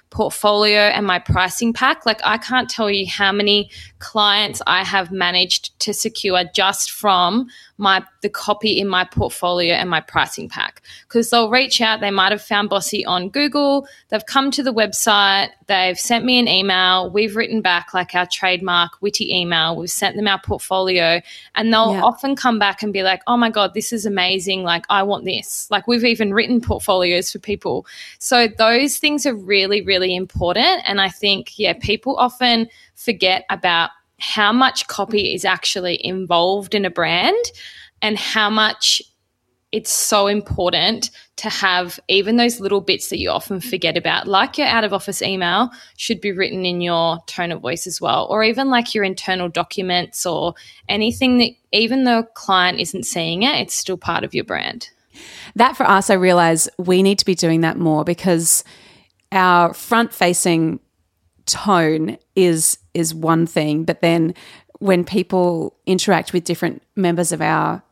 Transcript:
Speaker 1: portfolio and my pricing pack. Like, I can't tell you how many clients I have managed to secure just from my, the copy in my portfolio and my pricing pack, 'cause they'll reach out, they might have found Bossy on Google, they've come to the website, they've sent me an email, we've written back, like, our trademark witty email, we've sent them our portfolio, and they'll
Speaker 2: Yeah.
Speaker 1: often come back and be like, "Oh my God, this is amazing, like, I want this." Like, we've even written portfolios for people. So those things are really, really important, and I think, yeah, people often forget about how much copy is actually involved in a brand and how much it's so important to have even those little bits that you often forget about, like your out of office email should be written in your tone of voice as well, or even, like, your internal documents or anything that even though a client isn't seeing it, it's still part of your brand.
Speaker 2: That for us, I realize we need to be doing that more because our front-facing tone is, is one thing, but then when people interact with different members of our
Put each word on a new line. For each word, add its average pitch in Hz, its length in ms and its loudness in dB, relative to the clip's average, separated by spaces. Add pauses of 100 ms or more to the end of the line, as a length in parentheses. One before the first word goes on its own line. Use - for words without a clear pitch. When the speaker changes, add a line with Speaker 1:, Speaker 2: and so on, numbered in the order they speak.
Speaker 1:
portfolio 208 680 2 (100)
and 202 180 0
my 180 120 2
pricing 185 520 0
pack. 269 340 0
Like, 220 200 0
I 214 120 0
can't 240 320 -2
tell 208 220 -2
you 196 160 -2
how 196 240 2
many 208 380 0 (300)
clients 208 680 0
I 180 160 2
have 190 260 -2
managed 180 680 -2
to 208 140 -2
secure 190 500 -2 (100)
just 196 380 0
from 196 560 0 (300)
my, 190 260 2 (180)
the 202 80 -4
copy 208 480 -2
in 202 120 -2
my 185 160 0
portfolio 175 680 -2
and 180 160 0
my 160 120 0
pricing - 480 -4
pack, - 320 -6 (260)
'cause 233 220 0
they'll 233 200 2
reach 254 320 0
out, 220 200 0
they 202 100 -2
might 196 220 2
have 208 80 -4
found 208 280 -2
Bossy 196 360 -4
on 180 240 -4
Google, 277 580 0 (220)
they've 214 160 -4
come 277 260 0
to 277 100 -2
the 254 120 -2
website, 202 760 2 (180)
they've 185 300 0
sent 233 280 -2
me 247 140 2
an 240 80 2
email, 185 640 2
we've 208 280 -2
written 226 240 -2
back, 175 320 0
like, 180 200 -2
our 180 180 0
trademark 180 600 0 (100)
witty - 340 -4
email, 170 420 0
we've 170 120 -8
sent - 280 -2
them 208 100 -2
our 196 140 0
portfolio, 180 800 0 (340)
and 226 180 0
they'll 220 200 4
Speaker 2:
Yeah. 185 100 0
Speaker 1:
often 269 320 0
come 233 240 0
back 196 240 0
and 208 80 -4
be 196 100 -2
like, 185 260 0
"Oh 240 100 2
my 233 120 2
God, 208 240 0
this 220 200 -6
is 214 120 -6
amazing, 190 580 -2
like, 170 260 -2
I 202 140 2
want 202 220 -2
this." - 460 -8
Like, 196 160 -2
we've 240 180 2
even 220 280 2
written 233 280 0
portfolios 185 720 0
for 202 80 -12
people. - 480 -6 (320)
So 240 280 2
those 233 500 2
things 294 280 -2
are 262 80 2
really, 196 480 0
really 185 340 0
important, 190 680 0
and 196 160 0
I 190 80 2
think, - 480 -2
yeah, 185 160 0
people 220 440 -2
often 240 500 0 (280)
forget 185 540 -2
about 175 400 0 (300)
how 208 340 0
much 254 340 2
copy 202 460 -2
is 175 120 -6
actually 180 600 -2
involved 185 720 0
in 202 100 0
a 185 60 -2
brand 180 520 0 (600)
and 214 160 -2
how 214 320 0
much - 500 0 (680)
it's 226 200 -4
so 202 360 2
important 196 840 0 (280)
to 220 120 -8
have 180 580 -2
even 196 300 2
those 240 220 2
little 196 220 0
bits - 280 -2
that 185 100 -6
you - 120 -2
often - 280 -4
forget 170 380 -4
about, 165 300 -2
like 202 320 0
your 277 80 0
out 226 160 2
of 196 100 -2
office 190 300 -6
email 190 460 0 (280)
should - 240 -4
be 202 100 -4
written 185 360 -4
in 175 140 -2
your 165 440 0
tone 175 260 -6
of 165 100 -8
voice 170 260 -6
as 170 140 -10
well, - 280 0
or 214 140 2
even, 240 260 0
like, 233 240 0
your 208 100 0
internal 185 460 -4
documents 180 760 -4
or 160 280 -2 (360)
anything 240 500 2
that 233 120 2 (200)
even 226 320 2
though 240 160 4
a 226 40 0
client 180 560 0
isn't 175 260 -6
seeing 170 380 -4
it, 285 160 0
it's 196 160 -6
still - 220 -6
part - 260 -4
of - 120 -10
your - 80 -2
brand. - 460 -8 (640)
Speaker 2:
That 247 220 4
for 240 100 2
us, 196 240 4
I - 40 6
realize 175 600 4
we 185 240 2
need 196 180 4
to - 60 -6
be 190 100 2
doing 165 260 2
that 160 160 0
more 156 260 2
because 170 600 0 (680)
our 180 420 4
front-facing 175 1080 0 (640)
tone 160 720 0 (180)
is, 170 420 4 (160)
is 165 200 -2
one 165 320 2
thing, 156 380 0
but 165 180 -2
then 170 320 2 (460)
when 185 240 2
people 180 720 0 (100)
interact 185 480 2
with 170 100 0
different - 380 -4 (140)
members 175 360 0
of 160 100 -4
our 160 500 0